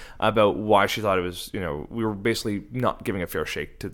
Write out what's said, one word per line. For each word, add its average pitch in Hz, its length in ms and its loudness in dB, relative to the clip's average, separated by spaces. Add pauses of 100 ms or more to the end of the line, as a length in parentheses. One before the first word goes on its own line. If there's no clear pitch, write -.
(200)
about 107 380 4
why 101 300 6
she - 140 -2
thought 98 180 2
it - 20 0
was, 90 320 -6
you 107 60 -4
know, 78 300 -4
we 117 140 -4
were 107 120 0
basically 104 560 -2
not 120 320 -2
giving 98 180 -2
a 85 60 -2
fair 78 180 -2
shake - 340 -6
to 98 140 -8